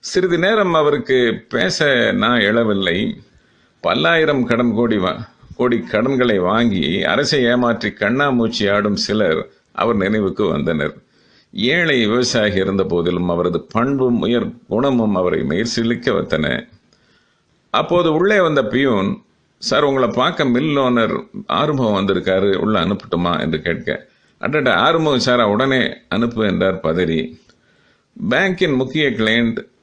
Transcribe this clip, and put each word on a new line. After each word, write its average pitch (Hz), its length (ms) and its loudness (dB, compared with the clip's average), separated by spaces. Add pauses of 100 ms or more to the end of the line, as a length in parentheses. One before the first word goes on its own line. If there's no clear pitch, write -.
சிறிது 175 380 0
நேரம் 190 360 2
அவருக்கு 131 720 2
பேச 127 640 0
நான் 110 280 2
எழவில்லை. 104 720 2 (680)
பல்லாயிரம் 147 640 2
கடன் 120 300 0
கோடி 113 220 0
வா-, 95 300 -2 (300)
கோடி 120 240 0
கடன்களை 120 580 0
வாங்கி 92 680 0
அரசை 135 380 0
ஏமாற்றி 117 460 0
கண்ணாமூச்சி 117 840 0
ஆடும் 104 240 0
சிலர் 92 520 0 (240)
அவர் 110 240 0
நினைவுக்கு 101 500 0
வந்தனர். 76 480 -2 (580)
ஏழை 139 540 0
விவசாயி 113 480 0
இருந்த 95 280 0
போதிலும் 87 460 -2
அவரது 87 320 -2
பண்பும் 123 600 -2
உயர் 113 300 -2 (180)
குணமும் 117 460 0
அவரை 87 260 0
மெய்சிலிர்க்க 113 720 -2
வைத்தன. 76 560 -2 (1000)
அப்போது 170 440 0
உள்ளே 196 260 2
வந்த 151 240 2
பியூன், 107 580 0 (360)
"சார், - 240 0
உங்களை 135 260 2
பார்க்க 147 360 0
மில் 139 320 0
ஓனர் 120 500 0 (200)
ஆறுமுகம் 113 600 0
வந்திருக்காரு, 95 500 0
உள்ள 98 280 0
அனுப்பட்டுமா?" 87 560 -2
என்று 78 200 -2
கேட்க, - 480 -4 (300)
"அடடா, 131 360 0
ஆறுமுகம் 151 440 2
சாரா, 120 300 2
உடனே 123 480 0 (120)
அனுப்பு" 113 380 -2
என்றார் 92 340 0
பதறி. 80 600 -2 (880)
பேங்கின் 175 460 0
முக்கிய 131 340 0
கிளையண்ட் 113 580 0 (140)